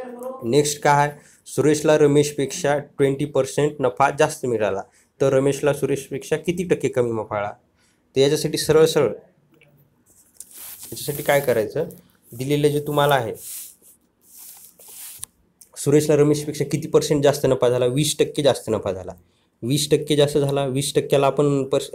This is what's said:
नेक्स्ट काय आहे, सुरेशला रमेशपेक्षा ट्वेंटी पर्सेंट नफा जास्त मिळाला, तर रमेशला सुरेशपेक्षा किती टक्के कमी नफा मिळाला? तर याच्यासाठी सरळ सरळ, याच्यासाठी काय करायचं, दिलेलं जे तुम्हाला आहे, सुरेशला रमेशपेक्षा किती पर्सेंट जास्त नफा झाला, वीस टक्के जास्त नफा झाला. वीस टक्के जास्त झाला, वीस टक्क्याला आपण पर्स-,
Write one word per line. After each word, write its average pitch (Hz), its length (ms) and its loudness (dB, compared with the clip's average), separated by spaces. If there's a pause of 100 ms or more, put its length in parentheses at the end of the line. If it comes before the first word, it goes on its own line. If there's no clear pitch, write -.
(440)
नेक्स्ट 143 380 0
काय 147 260 4
आहे, 143 120 -12 (280)
सुरेशला 151 500 2
रमेशपेक्षा 143 800 2
ट्वेंटी 139 480 -2
पर्सेंट 147 540 0
नफा 135 300 2 (100)
जास्त 147 260 0
मिळाला, 104 360 -2 (380)
तर 135 140 2
रमेशला 139 400 2
सुरेशपेक्षा 139 640 -4
किती 175 300 -4
टक्के 143 220 0
कमी 120 220 -2
नफा 110 240 -6
मिळाला? 104 160 -6 (640)
तर 131 60 2
याच्यासाठी 151 360 0
सरळ 156 280 4
सरळ, 156 260 2 (1700)
याच्यासाठी 143 380 -8
काय 143 160 2
करायचं, 123 500 0 (420)
दिलेलं 143 360 0
जे 147 200 0
तुम्हाला 147 280 2
आहे, 113 180 -2 (2500)
सुरेशला 151 380 2
रमेशपेक्षा 147 500 0
किती 151 220 -4
पर्सेंट 151 360 2
जास्त 139 220 2
नफा 127 240 2
झाला, 123 180 2
वीस 147 320 -2
टक्के 151 240 0
जास्त 120 260 2
नफा 104 220 -2
झाला. 90 220 -10 (500)
वीस 143 280 -2
टक्के 147 240 2
जास्त 143 220 2
झाला, 139 300 0
वीस 127 280 -4
टक्क्याला 139 320 2
आपण 139 360 2
पर्स-, 139 320 -4